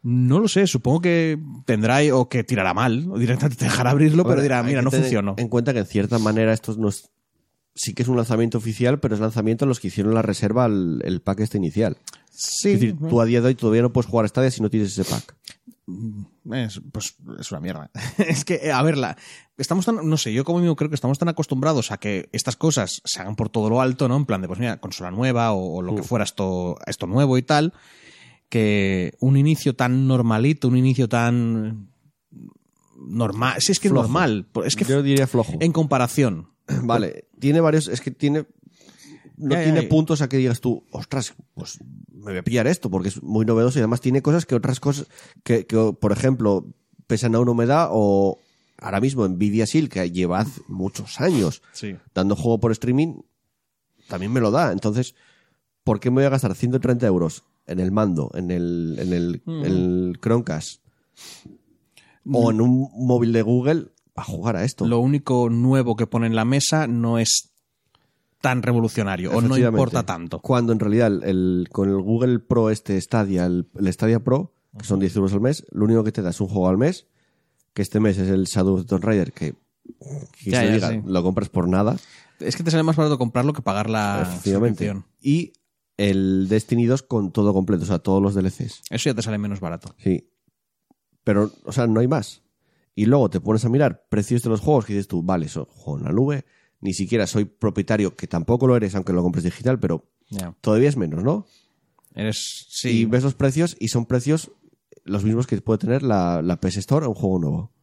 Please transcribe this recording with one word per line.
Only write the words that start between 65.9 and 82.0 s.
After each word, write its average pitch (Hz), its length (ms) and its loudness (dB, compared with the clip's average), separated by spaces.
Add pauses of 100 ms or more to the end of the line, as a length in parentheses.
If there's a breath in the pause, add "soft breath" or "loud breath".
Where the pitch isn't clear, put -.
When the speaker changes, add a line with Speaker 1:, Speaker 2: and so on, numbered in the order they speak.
Speaker 1:
que 110 120 -2
pone 117 200 -2
en 113 80 0
la 110 100 2
mesa 143 420 0
no 117 320 0
es - 300 -2 (920)
tan 127 220 0
revolucionario 107 640 0
o - 40 -2
no 117 60 2
Speaker 2:
Efectivamente. 120 400 2
Speaker 1:
importa 120 260 0
tanto. 85 360 -8
Speaker 2:
Cuando 120 320 2
en 110 60 0
realidad 107 280 2
el, 101 160 0
el, 92 480 0
con 98 180 0
el 98 120 2
Google 117 380 0
Pro 113 320 0
este 101 280 -2
Stadia, 98 460 0
el, 90 220 -2 (100)
el 95 160 0
Stadia 113 300 0
Pro, 135 320 -2 (220)
que 107 80 -16
son 98 100 0
Speaker 1:
Ujú. 95 60 2
Speaker 2:
diez 90 140 0
euros 98 180 2
al 101 80 0
mes, 135 300 -2
lo 104 140 0
único 113 180 4
que 110 80 -2
te 110 120 -6
da 87 80 -2
es - 100 -6
un 98 60 -2
juego 95 200 0
al 92 120 4
mes, 160 260 0 (680)
que 104 100 -4
este 107 180 -2
mes 101 160 2
es 95 120 0
el 95 160 2
Shadow 95 300 2
of 92 60 -2
the 87 60 -10
Tomb 92 180 -2
Raider, 101 260 0
que, - 220 -8 (880)
que 104 80 -4
Speaker 1:
Ya, 123 100 2
Speaker 2:
se - 60 2
Speaker 1:
ya, 107 60 4
Speaker 2:
diga, 110 160 2
Speaker 1:
sí. 110 160 -4
Speaker 2:
lo 90 180 0
compras 95 240 -2
por 87 220 -2
nada. 101 260 2 (440 loud breath)